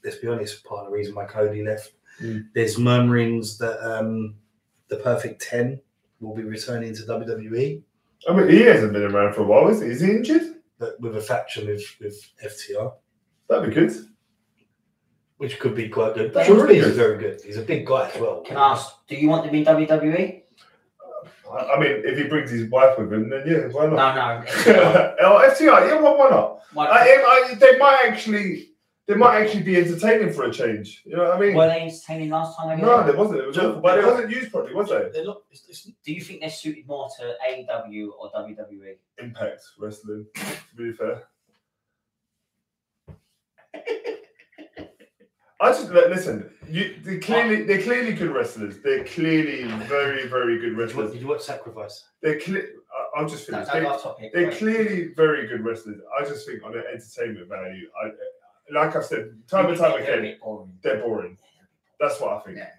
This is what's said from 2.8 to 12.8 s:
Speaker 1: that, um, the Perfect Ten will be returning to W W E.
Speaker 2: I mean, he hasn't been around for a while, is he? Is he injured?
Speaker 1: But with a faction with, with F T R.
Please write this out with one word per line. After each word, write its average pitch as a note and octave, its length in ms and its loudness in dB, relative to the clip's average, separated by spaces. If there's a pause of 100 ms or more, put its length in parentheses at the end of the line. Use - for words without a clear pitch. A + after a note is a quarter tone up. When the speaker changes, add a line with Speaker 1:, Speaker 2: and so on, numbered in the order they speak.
Speaker 1:
that, A2+ 200 -6 (100)
um, A2 460 -6 (540)
the - 80 -6
Perfect - 460 -4
Ten B2+ 380 -4 (380)
will G#2+ 160 -14
be A2+ 80 -10
returning A2+ 500 -10
to G#2+ 140 -14
W A2+ 240 -8
W G#2+ 240 -8
E. B2+ 300 -4 (440)
Speaker 2:
I F3+ 80 2
mean, - 140 4
he F#3 100 10
hasn't G#3+ 320 6
been G#2 120 -2
around G2+ 300 2
for A2 60 -6
a G2+ 60 2
while, G#2+ 220 6
is A3 120 2
he? - 80 -4
Is B2+ 140 -4
he F#3+ 80 2
injured? B3 460 0 (220)
Speaker 1:
But - 220 -10
with A2+ 160 -10
a G#2+ 60 -6
faction - 440 -8
with, G2+ 160 -6 (200)
with G2+ 180 -14 (220)
F G#2 160 -14
T - 180 -12
R. C3 160 -6 (560)